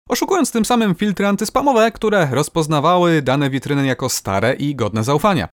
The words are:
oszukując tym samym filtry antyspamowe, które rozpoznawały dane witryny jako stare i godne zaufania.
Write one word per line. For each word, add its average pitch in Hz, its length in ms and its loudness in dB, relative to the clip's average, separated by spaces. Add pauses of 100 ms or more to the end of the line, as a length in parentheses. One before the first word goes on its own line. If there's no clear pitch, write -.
oszukując 359 420 0
tym 226 140 0
samym 226 300 2
filtry 208 320 -2
antyspamowe, 226 680 2
które 202 380 0
rozpoznawały 156 920 0
dane 135 280 0
witryny 139 360 -2
jako 127 220 -2
stare 107 460 -2
i 143 200 -4
godne 110 300 -2
zaufania. 147 520 0